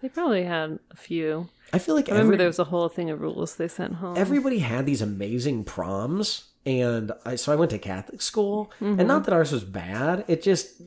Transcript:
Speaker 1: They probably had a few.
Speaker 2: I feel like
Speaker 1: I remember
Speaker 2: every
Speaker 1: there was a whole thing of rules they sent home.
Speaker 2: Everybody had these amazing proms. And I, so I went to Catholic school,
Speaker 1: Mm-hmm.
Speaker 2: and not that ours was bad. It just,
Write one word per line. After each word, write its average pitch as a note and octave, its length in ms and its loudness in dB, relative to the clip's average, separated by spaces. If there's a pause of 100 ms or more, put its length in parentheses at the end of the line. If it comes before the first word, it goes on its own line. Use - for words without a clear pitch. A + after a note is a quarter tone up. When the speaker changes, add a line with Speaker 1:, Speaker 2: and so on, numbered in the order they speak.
Speaker 1:
They C4 80 -6
probably C4 340 0
had D#3+ 360 -2 (100)
a - 60 -20
few. D#3+ 540 -4 (220)
Speaker 2:
I - 60 2
feel A#3+ 160 0
like D4 160 2
Speaker 1:
I - 40 0
remember G#3+ 200 6
Speaker 2:
every G3 40 6
Speaker 1:
there F3+ 100 4
was E3+ 100 0
a F3+ 60 2
whole E3+ 260 0
thing E3 220 -4
of D#3 100 -6
rules D#3 360 -6
they E3+ 100 -4
sent - 280 -6
home. F3 220 -8
Speaker 2:
Everybody B3+ 420 2
had B2+ 280 0
these C3 160 0
amazing A2 640 -2
proms. A2 800 -4 (200)
And A#2+ 460 0 (140)
I, B2 100 -6
so C#3+ 180 0
I - 20 4
went E3 160 4
to G#2+ 60 -2
Catholic G2 460 -8
school, G#3 480 -2 (100)
Speaker 1:
Mm-hmm. G3+ 180 2
Speaker 2:
and F#3 80 6
not D4 180 4
that G3 80 2
ours D#3+ 180 4
was A#2+ 120 -2
bad. G2+ 640 -4
It - 140 2
just, - 460 2